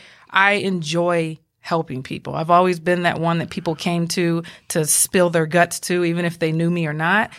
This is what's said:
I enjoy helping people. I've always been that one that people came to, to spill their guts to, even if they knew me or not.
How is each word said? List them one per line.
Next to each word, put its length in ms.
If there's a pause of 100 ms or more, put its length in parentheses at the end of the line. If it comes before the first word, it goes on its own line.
(300)
I 220
enjoy 880 (220)
helping 440
people. 320
I've 140
always 280
been 240
that 180
one 180
that 120
people 240
came 340
to, 340 (260)
to 180
spill 420
their 180
guts 340
to, 240
even 200
if 140
they 140
knew 180
me 160
or 80
not. 440